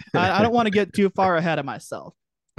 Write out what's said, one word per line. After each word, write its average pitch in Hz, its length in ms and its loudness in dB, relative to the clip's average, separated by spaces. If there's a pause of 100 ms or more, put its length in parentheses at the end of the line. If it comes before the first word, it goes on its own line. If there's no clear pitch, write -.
(140)
I, 180 240 2
I 202 40 -2
don't 233 120 0
wanna 233 160 2
get 196 220 0
too 196 180 2
far 190 260 2
ahead 165 220 0
of 143 60 -4
myself. 117 500 -12 (440)